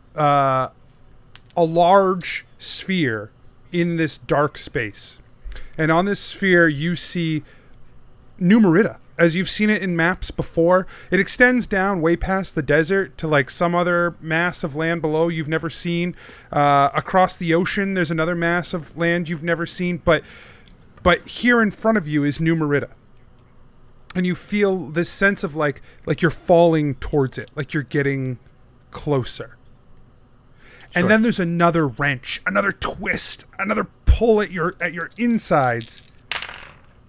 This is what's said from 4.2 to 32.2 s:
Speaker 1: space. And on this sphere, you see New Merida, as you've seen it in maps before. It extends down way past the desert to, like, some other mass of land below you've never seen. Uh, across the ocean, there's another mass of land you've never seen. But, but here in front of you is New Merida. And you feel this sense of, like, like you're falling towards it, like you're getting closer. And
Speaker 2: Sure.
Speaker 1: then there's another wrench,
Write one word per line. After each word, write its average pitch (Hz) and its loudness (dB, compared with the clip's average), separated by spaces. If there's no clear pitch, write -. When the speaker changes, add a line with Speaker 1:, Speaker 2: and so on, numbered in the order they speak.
Speaker 1:
space. - -8
And 156 2
on 165 4
this 202 -2
sphere, 175 4
you 156 -2
see 160 -4
New 190 4
Merida, 180 4
as 165 4
you've 185 -2
seen 214 0
it 208 0
in 185 -4
maps 170 -2
before. 175 2
It 185 2
extends 247 2
down 190 0
way 165 2
past 190 -4
the 160 -2
desert 156 0
to, 165 -6
like, 139 2
some 175 -2
other 175 0
mass 160 -4
of 139 -8
land 165 -2
below 160 0
you've 160 -6
never 160 -4
seen. 170 -4
Uh, 143 4
across 185 0
the 165 -2
ocean, 196 0
there's 170 -2
another 165 -2
mass 170 -2
of 160 -8
land 170 0
you've 160 -6
never 170 -2
seen. 175 -4
But, 156 2
but 175 2
here 240 2
in 208 2
front 220 0
of 165 -4
you 147 0
is 147 -2
New 165 2
Merida. 143 0
And 185 -2
you 180 -2
feel 190 -2
this 170 -2
sense 196 0
of, 151 -6
like, 147 -2
like 165 -2
you're 160 4
falling 160 4
towards 139 -2
it, - -10
like 151 -8
you're 151 -2
getting 135 -2
closer. - -6
And 175 2
Speaker 2:
Sure. 180 2
Speaker 1:
then 220 4
there's 220 0
another 170 2
wrench, 139 -4